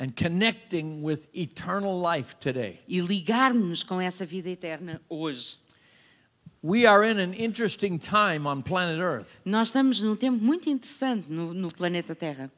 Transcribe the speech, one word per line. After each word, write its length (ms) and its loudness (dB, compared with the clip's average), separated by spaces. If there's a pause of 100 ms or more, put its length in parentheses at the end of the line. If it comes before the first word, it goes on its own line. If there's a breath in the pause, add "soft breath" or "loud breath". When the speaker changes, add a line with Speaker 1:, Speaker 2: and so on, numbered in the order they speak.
Speaker 1:
And 160 -6
connecting 840 -2
with 320 -2
eternal 680 -4
life 360 0
today. 520 -4
Speaker 2:
E 120 0
ligarmos-nos 840 2
com 180 -4
essa 240 -4
vida 240 -8
eterna 600 -10
hoje. 480 -6 (1040 soft breath)
Speaker 1:
We 260 4
are 220 10
in 120 2
an 180 -2
interesting 600 -2
time 460 2
on 180 -2
planet 360 0
Earth. 460 -4
Speaker 2:
Nós 240 2
estamos 320 4
num 160 0
tempo 260 0
muito 260 2
interessante 640 -2
no, 240 -6
no 180 -4
planeta 440 -4
Terra. 420 -8